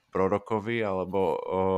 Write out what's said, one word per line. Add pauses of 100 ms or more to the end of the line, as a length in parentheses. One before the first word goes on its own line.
prorokovi,
alebo (160)
o, (180)